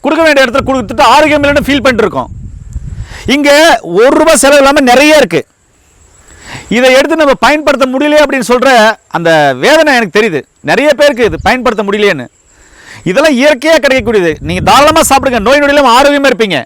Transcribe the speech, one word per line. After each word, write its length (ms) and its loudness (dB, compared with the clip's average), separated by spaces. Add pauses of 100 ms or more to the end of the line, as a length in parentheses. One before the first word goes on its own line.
கொடுக்க 220 0
வேண்டிய 200 4
இடத்துல 220 -2
கொடுத்துட்டு 360 -2 (100)
ஆரோக்கியம் 300 2
இல்லைன்னு 240 0
ஃபீல் 180 -2
பண்ணிட்டு 200 0
இருக்கோம். 240 -6 (1040)
இங்க 140 -2 (520)
ஒரு 180 4
ரூபாய் 240 2
செலவு 180 4
இல்லாம 280 2
நிறைய 320 4
இருக்கு. 200 -2 (1400)
இதை 200 2
எடுத்து 240 0
நம்ம 120 2 (120)
பயன்படுத்த 480 0
முடியலையே 300 2
அப்படின்னு 280 -4
சொல்ற 180 2 (480)
அந்த 120 -2 (340)
வேதனை 340 2
எனக்கு 200 -4
தெரியுது, 240 -2 (280)
நிறைய 200 0 (100)
பேருக்கு 300 0
இது 80 -6 (100)
பயன்படுத்த 400 -2
முடியலையேன்னு. 400 -4 (840)
இதெல்லாம் 300 0
இயற்கையா 440 0
கிடைக்கக்கூடியது, 480 0 (160)
நீங்க 220 -6
தாராளமா 400 2
சாப்பிடுங்க, 400 0
நோய் 140 2
நொடி 120 0
இல்லாம 220 2
ஆரோக்கியமா 340 2
இருப்பீங்க. 340 -2